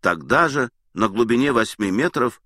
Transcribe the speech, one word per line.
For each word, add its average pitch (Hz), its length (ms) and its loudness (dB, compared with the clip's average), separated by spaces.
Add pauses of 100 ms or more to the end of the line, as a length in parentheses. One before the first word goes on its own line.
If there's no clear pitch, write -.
Тогда 92 480 0
же, 135 220 -2 (220)
на 107 160 -2
глубине 120 440 0
восьми 110 380 -2
метров 123 560 -2